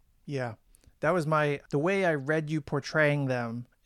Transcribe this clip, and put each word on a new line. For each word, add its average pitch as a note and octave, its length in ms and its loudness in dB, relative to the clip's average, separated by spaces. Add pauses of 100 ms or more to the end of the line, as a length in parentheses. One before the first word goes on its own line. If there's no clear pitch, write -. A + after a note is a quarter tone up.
(260)
Yeah. B2+ 280 -6 (460)
That D#3+ 140 2
was D#3+ 120 0
my, D3+ 340 0 (100)
the D3 80 0
way F#3+ 260 2
I E3 100 2
read D3+ 360 0
you D#3 100 -2
portraying D3 640 0
them, A#2+ 400 -4 (220)